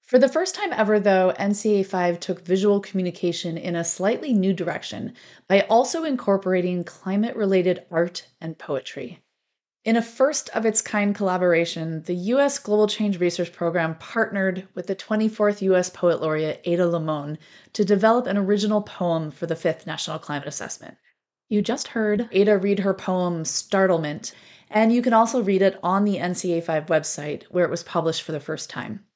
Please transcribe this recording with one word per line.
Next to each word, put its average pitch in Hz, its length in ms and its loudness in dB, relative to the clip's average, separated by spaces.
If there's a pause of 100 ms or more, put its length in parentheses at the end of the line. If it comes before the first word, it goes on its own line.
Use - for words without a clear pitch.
For - 180 4
the 254 100 8
first 339 260 0
time 381 200 -4
ever, 214 260 2
though, 185 380 4
N 202 160 0
C 208 260 2
A - 20 0
five 175 380 0
took 175 240 -6
visual 202 360 2
communication 175 760 -4
in 175 200 -6
a 170 80 -2
slightly 233 500 -2
new 190 180 4
direction 160 640 -6 (340)
by 196 120 4 (100)
also 285 340 2
incorporating 185 800 0
climate-related 190 1040 0
art 170 360 -2 (120)
and 165 200 -10
poetry. - 640 -8 (600)
In 226 120 2
a 233 60 2
first-of-its-kind 220 1120 0
collaboration, 170 880 0
the 180 120 -6
U 214 260 0
S 285 180 2
Global 208 300 2
Change 202 320 -2
Research 175 340 -2
Program 165 420 -2
partnered 190 760 -2
with 180 120 -8
the 196 80 -4
twenty-fourth 214 680 0
U 190 140 4
S 180 120 2
Poet 170 320 0
Laureate 156 440 -2
Ada 175 220 2
Limon 156 520 -2 (340)
to 214 100 -2
develop 220 440 4
an 202 100 -2
original 208 460 0
poem 165 480 -4
for 160 160 -8
the 160 100 -4
Fifth 160 300 -4
National 160 320 -8
Climate 147 300 -8
Assessment. - 500 -12 (500)
You 208 140 2
just - 260 -4
heard 214 440 0
Ada 202 260 4
read 202 220 0
her 196 120 0
poem, 180 540 -2
Startlement, 170 880 0 (360)
and 226 240 4
you 240 80 4
can 233 140 2
also 226 280 4
read 190 200 2
it 190 200 4
on 190 220 2
the 196 140 0
N 175 160 -2
C 175 180 -2
A 165 80 0
five 160 260 -2
website, 151 580 -2
where 175 200 0
it 156 60 -2
was - 140 -6
published 165 380 -2
for 160 100 -8
the 147 80 -6
first - 280 -10
time. - 480 -12